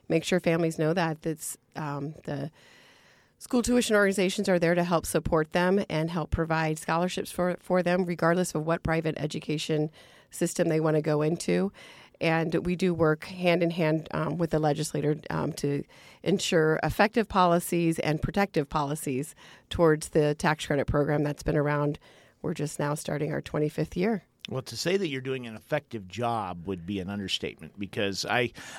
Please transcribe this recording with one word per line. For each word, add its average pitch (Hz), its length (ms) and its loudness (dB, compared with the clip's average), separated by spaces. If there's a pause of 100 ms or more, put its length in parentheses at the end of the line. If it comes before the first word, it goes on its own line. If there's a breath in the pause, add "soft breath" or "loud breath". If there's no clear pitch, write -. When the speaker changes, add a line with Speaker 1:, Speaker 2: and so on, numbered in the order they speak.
Speaker 1:
make 160 140 2
sure 180 160 0
families 165 400 0
know 156 160 2
that 165 280 -2
it's, 156 320 -6 (200)
um, 147 480 -6
the 147 260 -6 (880 soft breath)
school - 240 -2
tuition 240 340 2
organizations 196 540 2
are 180 80 4
there 170 160 4
to 175 100 2
help 175 220 0
support 156 480 0
them 180 340 2
and 160 220 -2
help 170 220 -4
provide 160 480 0
scholarships 175 520 -2
for, 180 300 -2
for 180 220 2
them, 180 220 2
regardless 170 500 2
of 156 100 -2
what 165 160 0
private 160 380 0
education 151 720 -2 (400 loud breath)
system 170 360 0
they 160 120 2
want 156 160 2
to 151 60 4
go 151 200 2
into. 175 500 0 (500 loud breath)
And 160 440 0
we 180 120 -2
do 180 160 2
work 156 320 2
hand 180 360 2
in 170 100 2
hand, 160 400 0
um, 156 260 -2
with 170 140 0
the 156 80 2
legislator, 147 580 0 (120)
um, 160 240 -2
to 143 300 -2 (400 loud breath)
ensure 160 580 2
effective 202 460 2
policies 170 720 2
and 151 220 0
protective 185 480 0
policies 147 680 -4 (340 loud breath)
towards 156 400 4
the 147 240 4
tax 151 320 0
credit 143 220 0
program 147 380 2
that's 147 180 -6
been 151 140 0
around. 147 420 0 (420 soft breath)
We're 156 120 -4
just 147 260 -6
now 147 160 -2
starting 151 380 -4
our 139 80 -4
twenty-fifth - 560 -2
year. 196 260 0 (240)
Speaker 2:
Well, 131 140 -6
to 113 160 -10
say 180 180 0
that 196 140 0
you're 131 120 -6
doing 131 240 -6
an 110 100 -12
effective 110 520 -6
job 95 600 -4
would 90 180 -4
be 98 160 -4
an 90 80 -6
understatement, 92 680 -6
because 98 480 -4
I, 120 280 0 (260 loud breath)